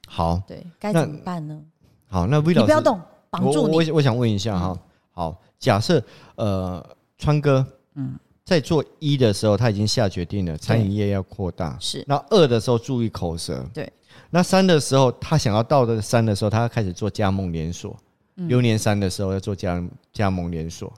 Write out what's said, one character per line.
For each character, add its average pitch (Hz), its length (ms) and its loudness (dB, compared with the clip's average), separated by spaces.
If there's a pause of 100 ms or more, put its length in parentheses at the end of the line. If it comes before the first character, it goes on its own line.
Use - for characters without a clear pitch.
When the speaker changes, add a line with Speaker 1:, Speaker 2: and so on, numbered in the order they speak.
Speaker 1:
好。 85 400 0
Speaker 2:
对， - 180 -18 (140)
该 208 120 -6
怎 160 160 2
么 151 120 -12
办 170 280 -10
呢？ 156 140 -14 (480)
Speaker 1:
那， 95 80 -2
好， 87 80 0
那 143 140 2
V 165 160 2
老 - 60 6
师。 - 0 -
Speaker 2:
你 233 40 6
不 302 60 4
要 311 100 4
动， 269 180 2 (300)
绑 135 220 0
住 233 160 2
你。 160 100 2
Speaker 1:
我， 165 60 4
我， 156 140 -2
我 151 40 4
想 123 160 2
问 123 100 2
一 107 80 2
下 101 220 -2
哈， 90 120 0
Speaker 2:
嗯。 90 100 -8 (320)
Speaker 1:
好， 85 300 -8 (180)
假 104 200 2
设， 139 240 2 (340)
呃， 95 460 -4 (360)
川 147 200 2
哥。 139 240 4 (300)
Speaker 2:
嗯。 131 240 -8 (280)
Speaker 1:
在 180 140 2
做 143 240 0 (160)
一 143 160 0
的 123 180 4
时 107 140 -2
候， 104 80 4
他 120 140 2
已 107 40 0
经 104 140 0
下 107 220 0
决 90 160 -6
定 101 180 -4
了， 80 140 -4
餐 110 200 -2
饮 101 140 2
业 101 200 -2
要 95 120 -2
扩 92 260 -8
大。 85 260 -6
Speaker 2:
对。 - 40 -14
是。 - 260 -8
Speaker 1:
那 139 120 0 (120)
二 190 160 6
的 120 140 2
时 104 100 -4
候 120 80 2
注 120 240 -4
意 113 60 -2
口 85 300 -6
舌。 67 360 -8
Speaker 2:
对。 151 160 -10 (400)
Speaker 1:
那 175 140 2
三 190 240 4
的 175 100 6
时 135 200 2
候， 135 160 6
他 - 240 -2
想 107 180 2
要 113 80 2
到 131 220 4
的 113 160 0
三 117 220 2
的 110 120 2
时 - 80 -2
候， 107 60 2
他 107 100 2
要 117 80 0
开 113 160 -2
始 92 80 -4
做 98 180 -4
加 98 220 0
盟 95 220 -2
连 82 180 -4
锁。 - 240 -12 (400)
Speaker 2:
嗯。 175 140 -8
Speaker 1:
流 123 100 4
年 117 180 2
三 104 220 0
的 98 100 0
时 101 140 -6
候 95 80 -2
要 95 80 -2
做 98 160 -6
加， 90 260 -4 (300)
加 101 180 -2
盟 87 220 -2
连 82 180 -6
锁。 - 280 -12